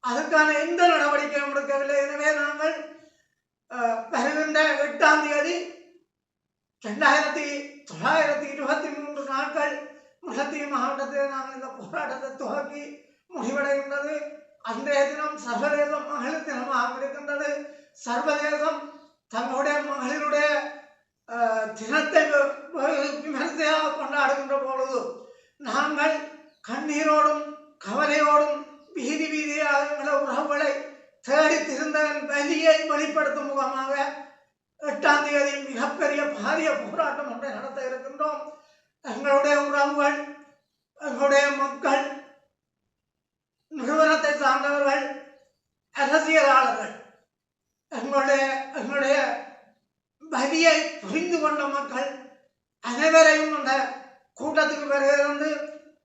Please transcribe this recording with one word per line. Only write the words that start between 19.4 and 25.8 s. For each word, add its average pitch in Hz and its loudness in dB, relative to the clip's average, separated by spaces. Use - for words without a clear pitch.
மகளிருடைய, 294 0
அஹ், 226 0
தினத்தை 294 2
வெ-, 285 2
வெ-, 285 -2
விமர்சையாக 302 -2
கொண்டாடுகின்ற 277 0
பொழுது 262 -2
நாங்கள் 294 0